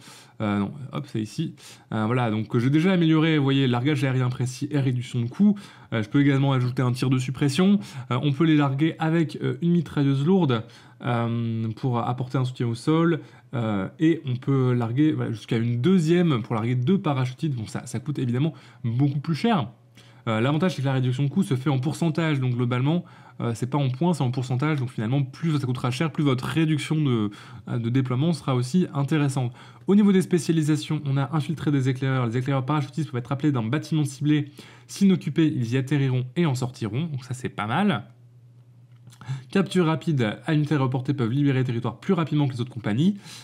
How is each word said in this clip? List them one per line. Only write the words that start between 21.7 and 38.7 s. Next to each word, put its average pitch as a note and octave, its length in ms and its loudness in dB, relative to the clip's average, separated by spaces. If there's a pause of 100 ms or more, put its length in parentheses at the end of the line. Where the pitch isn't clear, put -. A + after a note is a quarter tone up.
en C3+ 80 2
pourcentage, D#3 640 0
donc B2+ 140 0
globalement, B2+ 500 0 (360)
euh, A#2 140 -2
c'est B2 160 -6
pas D3+ 80 -2
en C#3 100 0
points, E3+ 260 0
c'est C#3+ 100 0
en B2 80 0
pourcentage, C3+ 480 -2
donc B2 100 -4
finalement, B2 320 -2
plus D3+ 360 -2
ça B2 60 -2
coûtera B2 260 -2
cher, D#3 200 -2
plus D#3 140 -2
votre C3 200 2
réduction D#3 520 0
de, A#2+ 340 0 (380)
euh, B2 100 -2
de A#2 100 -2
déploiement B2+ 440 0
sera C3+ 240 -2
aussi B2+ 360 0
intéressante. C#3 600 0 (340)
Au F#3+ 80 4
niveau G3+ 180 6
des F#3 100 6
spécialisations, D#3 840 0
on C3+ 100 0
a C#3 180 -2
infiltré D#3 360 -2
des C3+ 180 2
éclaireurs. C3 380 0
Les A#2 100 -2
éclaireurs C3 300 -2
parachutistes D3+ 440 -2
peuvent A#2+ 100 -4
être A#2+ 120 -6
appelés C#3+ 200 0
d'un B2 100 0
bâtiment D3+ 420 -2
ciblé. D3 460 0 (380)
S'inoccupés, E3+ 580 2
ils A#2+ 260 -2
y C3 40 0
atterriront C3 480 0 (100)
et F3 100 2
en C#3 120 2
sortiront, A#2+ 500 -4
donc C#3+ 180 -10
ça, - 80 -10
c'est - 160 -8
pas D3 200 -6
mal. F3+ 400 0 (1400)